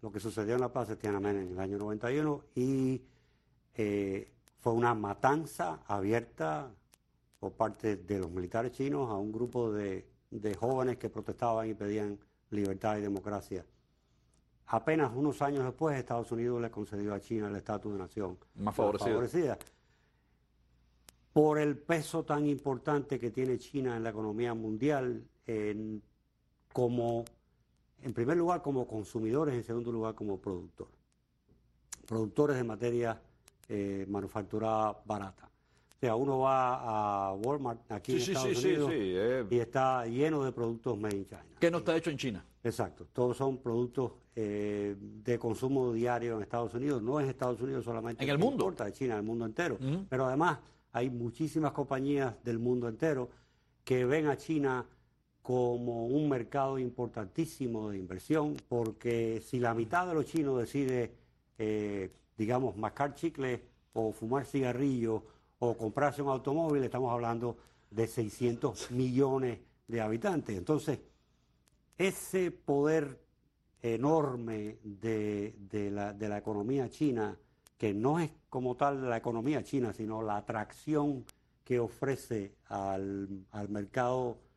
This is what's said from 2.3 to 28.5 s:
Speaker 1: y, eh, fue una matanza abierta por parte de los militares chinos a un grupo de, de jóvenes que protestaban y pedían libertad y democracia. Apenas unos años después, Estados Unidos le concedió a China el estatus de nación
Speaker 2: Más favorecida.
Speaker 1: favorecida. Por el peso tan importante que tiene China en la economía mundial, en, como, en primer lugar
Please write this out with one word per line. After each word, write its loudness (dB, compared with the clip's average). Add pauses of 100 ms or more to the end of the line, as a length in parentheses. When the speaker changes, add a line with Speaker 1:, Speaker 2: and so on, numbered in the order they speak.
Speaker 1:
y, 0 (720)
eh, -2 (280)
fue 2
una 6
matanza 0
abierta 0 (640)
por -6
parte 0
de -2
los -2
militares -2
chinos -2
a -2
un -2
grupo -2
de, -4 (280)
de -4
jóvenes 2
que -6
protestaban -2
y -4
pedían -2 (320)
libertad 0
y -2
democracia. -4 (1000)
Apenas 2
unos 0
años 2
después, 0
Estados -2
Unidos 0
le -2
concedió -4
a -4
China -4
el -4
estatus -4
de -6
nación -6 (180)
Speaker 2:
Más 0
favorecida. 2
Speaker 1:
favorecida. 2 (1700)
Por 6
el 2
peso 0
tan 0
importante 0
que -2
tiene 0
China -4
en -2
la -2
economía -2
mundial, 0 (240)
en, -4 (720)
como, 2 (760)
en -6
primer 2
lugar 2